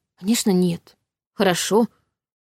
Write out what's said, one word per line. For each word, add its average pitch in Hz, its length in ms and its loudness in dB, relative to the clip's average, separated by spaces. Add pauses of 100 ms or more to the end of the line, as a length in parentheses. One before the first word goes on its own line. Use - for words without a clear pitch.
(180)
«Конечно, 214 320 -2
нет. 180 460 -2 (380)
Хорошо. 196 540 0 (600)